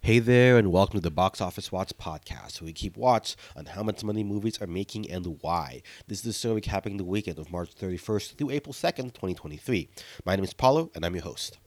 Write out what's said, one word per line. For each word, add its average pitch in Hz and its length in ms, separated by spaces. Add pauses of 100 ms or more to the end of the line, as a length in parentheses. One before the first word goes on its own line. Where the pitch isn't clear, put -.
Hey 113 140
there, 123 400
and 101 120
welcome 98 280
to 85 40
the 85 60
Box 90 320
Office 95 300
Watch 95 260
podcast, - 640
where 80 60
we 82 60
keep 90 220
watch 123 400 (200)
on 73 100
how 95 160
much 107 220
money 107 200
movies 104 380
are 101 60
making 98 420
and 90 320
why. 78 400 (240)
This 101 140
is - 40
the 117 80
show 113 240
recapping 101 440
the 95 40
weekend 90 360
of 78 120
March 87 220
thirty-first 95 640
through 139 140
April 143 200
second, 127 440
twenty 92 180
twenty-three. 78 560 (340)
My 92 120
name 95 80
is 92 100
Paulo, 151 400
and 82 100
I'm 87 120
your 82 80
host. - 440